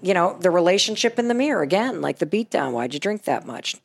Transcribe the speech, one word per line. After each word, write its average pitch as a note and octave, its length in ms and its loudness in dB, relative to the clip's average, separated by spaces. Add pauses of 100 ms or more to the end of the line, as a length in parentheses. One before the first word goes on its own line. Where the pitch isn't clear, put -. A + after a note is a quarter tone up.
you F#3+ 140 0
know, F#3 240 2
the F3 120 4
relationship G3+ 680 2
in A#3+ 80 0
the A#3+ 80 0
mirror, B3+ 260 0
again, F#3 400 0
like C#3+ 160 -2
the E3 80 0
beatdown, D3+ 460 -2
"Why'd B2 240 -2
you C#3+ 40 -6
drink G#3 260 -4
that A#2+ 200 -2
much?" - 400 -10